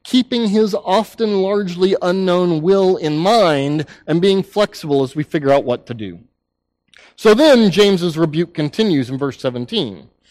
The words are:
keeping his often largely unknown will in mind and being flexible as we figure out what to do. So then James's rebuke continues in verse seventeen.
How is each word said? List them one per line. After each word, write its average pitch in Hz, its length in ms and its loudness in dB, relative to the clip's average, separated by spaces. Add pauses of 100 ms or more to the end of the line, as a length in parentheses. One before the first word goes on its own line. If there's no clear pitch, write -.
keeping 233 460 -2
his 214 260 0
often 208 640 -2
largely 190 600 -2
unknown 180 600 0
will 190 360 2
in 151 200 -4
mind 156 680 0 (220)
and 165 140 0
being 196 220 2
flexible 151 600 -2
as 127 120 -8
we 151 80 -4
figure 139 280 -2
out 139 120 2
what 120 220 -4
to 120 80 -12
do. 98 260 -12 (960)
So 214 180 4
then 240 380 4
James's 180 460 2
rebuke 165 360 -2
continues 151 560 -2
in 135 80 -8
verse 135 220 -6
seventeen. 123 680 -8 (220)